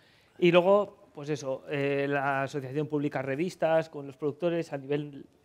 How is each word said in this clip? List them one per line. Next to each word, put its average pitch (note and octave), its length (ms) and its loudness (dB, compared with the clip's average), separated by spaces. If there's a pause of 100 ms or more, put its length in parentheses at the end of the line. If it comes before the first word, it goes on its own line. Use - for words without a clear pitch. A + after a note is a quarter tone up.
(380)
Y F3 140 6
luego, G3 640 4
pues D3 160 -8
eso, C3+ 400 -6
eh, C#3 380 0
la C#3 340 0
asociación C3+ 440 -6
publica D3 360 -2
revistas D#3+ 640 0
con C#3+ 180 -12
los C#3 100 -16
productores E3 560 -2
a C#3+ 40 -6
nivel, C#3 480 -4 (200)